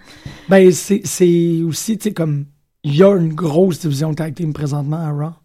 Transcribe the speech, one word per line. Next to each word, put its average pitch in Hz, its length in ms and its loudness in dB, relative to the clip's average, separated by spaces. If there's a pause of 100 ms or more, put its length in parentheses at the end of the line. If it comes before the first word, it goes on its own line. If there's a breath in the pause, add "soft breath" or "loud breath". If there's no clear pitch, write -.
(480 loud breath)
Ben, 185 240 8
c'est, 196 320 -2
c'est 170 580 2
aussi, 180 360 -6
tu - 60 -8
sais, 208 100 -4
comme... 147 320 -4 (380)
Il 143 120 -2
y 175 80 6
a 202 100 6
une 165 200 0
grosse 165 460 0
division 151 340 -2
tag 156 200 -6
team 160 200 -4
présentement 147 420 -4
à 165 140 -6
Raw, 147 220 -6 (120)